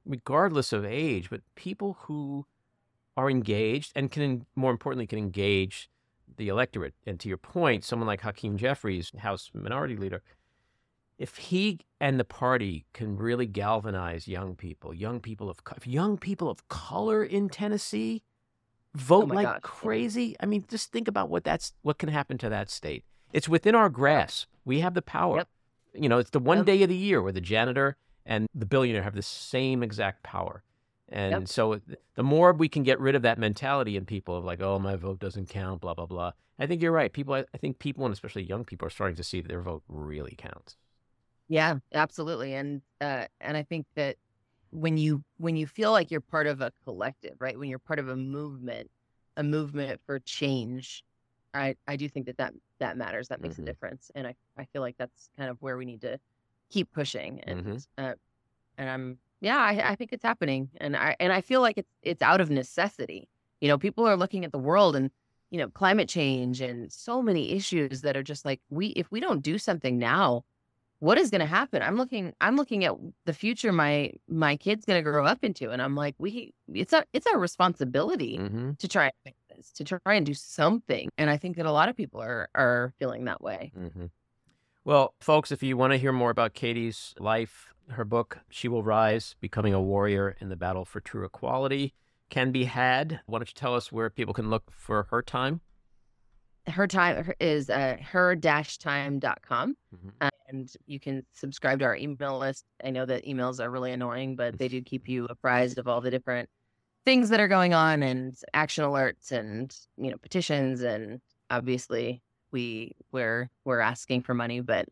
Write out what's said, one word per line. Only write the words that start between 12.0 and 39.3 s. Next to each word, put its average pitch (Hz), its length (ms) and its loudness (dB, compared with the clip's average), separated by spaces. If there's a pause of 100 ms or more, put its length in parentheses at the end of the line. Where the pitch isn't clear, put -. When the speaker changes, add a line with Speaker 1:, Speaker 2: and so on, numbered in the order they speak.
Speaker 1:
and 139 200 2
the 120 40 -2
party 110 680 -2
can 107 240 -6
really 117 300 0
galvanize 101 840 -2
young 92 280 -8
people, 80 360 -14
young 107 280 -8
people 110 280 -10
of - 160 -12
co-, - 120 -16
if - 100 -18
young 175 320 0
people 180 320 -4
of - 180 -10
color 214 540 -2
in 202 260 0
Tennessee 220 760 -4 (720)
vote 156 300 8
Speaker 2:
Oh - 20 2
my 147 100 -2
Speaker 1:
like 208 100 2
Speaker 2:
gosh. - 160 -4
Speaker 1:
crazy, 220 800 -4
I - 60 -2
mean, 208 220 0
just - 240 -6
think 233 160 -2
about 202 220 0
what 170 140 0
that's, - 280 -2 (100)
what 147 160 -2
can - 100 -2
happen 143 300 -2
to 117 100 -4
that 101 220 -4
state. - 340 -8 (280)
It's - 160 0
within 175 260 6
our 220 140 8
grasp. 135 600 2 (160)
We 135 160 0
have 180 140 0
the 170 80 0
power. 160 360 0
Speaker 2:
Yep. 175 100 -2 (460)
Speaker 1:
You 147 140 0
know, 120 100 6
it's 123 120 2
the 147 100 2
one 151 180 6
Speaker 2:
Yep. 202 80 4
Speaker 1:
day 196 160 8
of 190 60 8
the 180 80 0
year 185 260 2
where 95 100 -2
the 92 80 -4
janitor 123 560 2 (300)
and 110 280 0
the 113 120 -4
billionaire 123 360 2
have 101 120 -6
the 101 80 -4
same 131 600 -2
exact 104 400 -4
power. - 400 -8 (460)
And 98 240 -2
Speaker 2:
Yep. 95 160 -2
Speaker 1:
so 110 280 2
th-, - 220 -16 (160)
the - 80 -2
more 160 300 8
we 160 160 4
can 151 140 -2
get 131 160 4
rid 135 160 4
of 135 80 2
that 117 160 4
mentality 113 580 0
in 92 100 -4
people 92 300 -6
of, 87 80 -6
like, 90 180 -6
"Oh, 98 160 2
my 98 180 -2
vote 92 220 -6
doesn't 95 320 -8
count, 95 320 -6
blah, 87 120 -6
blah, 85 120 -8
blah." 87 260 -6 (260)
I 139 80 -2
think 165 140 -2
you're 165 120 2
right. 156 200 2
People, 139 220 -4
I, 135 100 -2 (100)
I - 40 -14
think 139 200 -6
people, 135 280 -4
and 110 60 -2
especially 98 320 -8
young 98 200 -6
people, 90 220 -10
are 82 40 -8
starting 92 260 -4
to 87 80 -8
see 92 180 -6